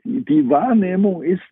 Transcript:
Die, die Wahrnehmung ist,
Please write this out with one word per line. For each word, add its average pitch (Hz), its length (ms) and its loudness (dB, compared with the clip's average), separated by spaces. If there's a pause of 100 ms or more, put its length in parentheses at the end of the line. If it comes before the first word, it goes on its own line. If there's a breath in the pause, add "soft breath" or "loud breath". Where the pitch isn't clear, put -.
Die, - 220 -6
die 151 240 2
Wahrnehmung 185 760 0
ist, 175 280 -2